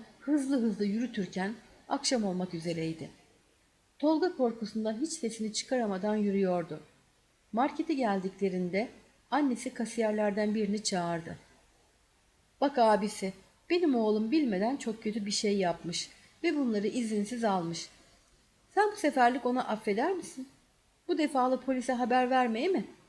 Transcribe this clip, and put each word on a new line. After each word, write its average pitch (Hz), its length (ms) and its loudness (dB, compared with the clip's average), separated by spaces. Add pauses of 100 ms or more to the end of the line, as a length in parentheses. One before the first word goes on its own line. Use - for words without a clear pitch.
(200)
hızlı 269 420 2
hızlı 208 240 0
yürütürken 208 680 -2 (340)
akşam 262 360 0
olmak 180 300 -2
üzereydi. 160 560 -4 (880)
Tolga 320 380 2
korkusundan 220 640 -2
hiç 320 120 -4
sesini 220 400 -4
çıkaramadan 214 640 -2
yürüyordu. 185 640 0 (720)
Markete 294 420 0
geldiklerinde 190 960 0 (420)
annesi 262 440 0
kasiyerlerden 214 800 0
birini 208 280 0
çağırdı. 170 540 -4 (1200)
"Bak 277 180 0
abisi, 208 540 4 (380)
benim 339 240 4
oğlum 220 360 2
bilmeden 247 460 2
çok 220 260 -6
kötü 214 240 -4
bir 208 40 -4
şey 202 260 0
yapmış 170 540 -2 (320)
ve 320 140 2
bunları 220 300 0
izinsiz 220 580 -2
almış. 170 440 -2 (840)
Sen 415 180 4
bu 415 40 -10
seferlik 254 500 4
onu 247 240 0
affeder 220 420 0
misin? 311 360 -8 (600)
Bu 330 100 0
defalı 262 420 2
polise 254 320 -2
haber 247 380 2
vermeye 247 380 2
mi? 311 160 2 (240)